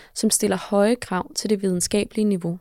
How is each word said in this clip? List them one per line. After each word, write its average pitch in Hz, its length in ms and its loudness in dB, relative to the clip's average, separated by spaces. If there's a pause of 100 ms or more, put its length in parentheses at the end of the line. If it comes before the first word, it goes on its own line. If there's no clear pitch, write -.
(140)
som 220 160 2
stiller 196 260 2
høje 202 380 2
krav - 400 -6
til - 160 -2
det 202 120 0
videnskabelige 202 640 0
niveau. 180 360 -2